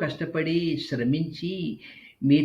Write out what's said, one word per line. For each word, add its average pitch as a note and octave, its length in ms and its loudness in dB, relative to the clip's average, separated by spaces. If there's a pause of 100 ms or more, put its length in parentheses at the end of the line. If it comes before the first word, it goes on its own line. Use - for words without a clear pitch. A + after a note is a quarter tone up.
కష్టపడి, D#3 580 -2 (260)
శ్రమించి D3+ 680 -2 (760)
మీ C#3+ 160 8